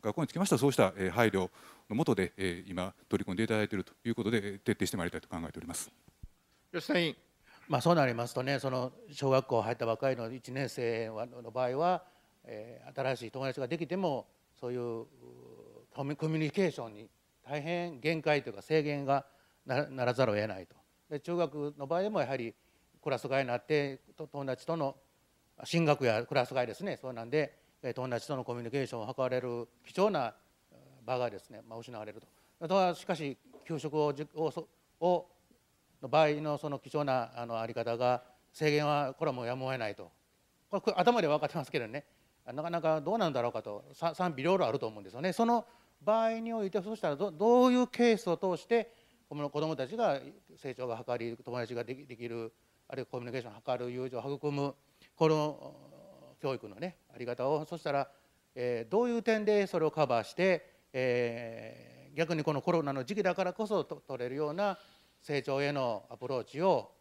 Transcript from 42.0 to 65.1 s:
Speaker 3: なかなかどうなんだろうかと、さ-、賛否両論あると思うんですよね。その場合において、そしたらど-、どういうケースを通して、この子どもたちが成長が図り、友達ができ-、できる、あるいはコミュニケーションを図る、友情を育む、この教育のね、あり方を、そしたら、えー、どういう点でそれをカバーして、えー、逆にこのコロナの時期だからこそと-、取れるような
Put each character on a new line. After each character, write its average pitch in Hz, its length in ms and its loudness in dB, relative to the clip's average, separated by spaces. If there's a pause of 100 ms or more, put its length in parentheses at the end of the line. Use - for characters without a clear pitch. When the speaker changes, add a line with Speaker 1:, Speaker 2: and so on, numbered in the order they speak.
Speaker 3:
な 127 160 -8
か 165 100 -4
な 170 120 -2
か 160 180 4
ど 156 140 0
う 233 40 0
な 185 120 2
ん - 20 -4
だ 127 80 2
ろ 120 100 2
う - 20 -12
か 113 100 -6
と、 104 300 -10
さ-、 165 240 -2
賛 180 200 0
否 131 60 -6
両 175 140 4
論 160 120 4
あ 110 40 2
る 131 80 0
と 117 80 -2
思 107 100 -10
う - 20 -14
ん 98 40 -14
で 95 60 -14
す - 20 -18
よ 123 80 -10
ね。 180 120 0
そ 226 140 2
の 233 180 2 (380)
場 226 220 4
合 226 160 0
に 226 120 -6
お 226 120 -2
い 190 80 -4
て、 202 100 0
そ 185 140 -6
し - 40 -12
た 170 100 0
ら 147 40 0
ど-、 185 160 -2
ど 233 360 6
う 254 60 8
い 247 40 6
う 247 100 4
ケ 240 280 6
ー - 20 0
ス - 140 -4
を 165 60 2
通 180 240 0
し - 60 -20
て、 233 260 2 (360)
こ 147 80 -10
の 147 120 -4
子 147 120 -2
ど 156 80 0
も 156 80 -2
た 135 100 -2
ち 170 100 -8
が 175 240 2 (360)
成 131 180 -8
長 127 140 -6
が 113 180 -4
図 120 120 -2
り、 117 180 -4
友 120 200 -8
達 120 160 -4
が 120 120 -4
で 120 100 -8
き-、 135 100 -16
で 127 120 -16
き 120 120 -8
る、 117 240 -6 (360)
あ - 80 -8
る 127 60 -6
い - 20 -4
は - 20 -14
コ 127 120 -8
ミ 120 40 -6
ュ 120 40 -8
ニ 120 60 -8
ケ 131 60 -4
ー 120 40 -6
シ 117 40 -10
ョ 113 60 -14
ン 104 40 -18
を 123 220 -4
図 123 60 -4
る、 123 80 -6
友 127 160 -6
情 123 100 -6
を 135 160 -6
育 147 160 -4
む、 143 240 -2 (400)
こ 160 140 4
の - 1120 -4
教 135 100 -2
育 113 160 -8
の 101 60 -16
ね、 165 220 -10 (180)
あ 117 40 -20
り 123 80 -8
方 123 220 -2
を、 151 160 0
そ 165 140 -10
し - 60 -16
た 151 80 -2
ら、 139 180 0 (460)
え 123 320 -2
ー、 - 20 -8
ど 214 120 2
う 247 60 0
い 240 100 0
う 220 40 -4
点 220 220 2
で 208 240 4
そ 180 100 -2
れ 156 80 4
を 147 60 2
カ 147 160 2
バ 117 160 2
ー - 20 -10
し - 80 -16
て、 180 340 2 (240)
え 120 1200 -4
ー、 143 40 -10
逆 160 180 0
に 151 80 0
こ 151 100 0
の 143 80 0
コ 180 120 0
ロ 165 100 4
ナ 143 100 -2
の 135 120 -2
時 196 100 -4
期 208 80 -2
だ 180 140 2
か 190 80 2
ら 180 80 -2
こ 214 160 -4
そ 190 160 0
と-、 143 240 -12
取 131 120 -6
れ 123 80 -2
る 127 60 -6
よ 147 140 -2
う 147 40 -4
な 190 240 0 (460)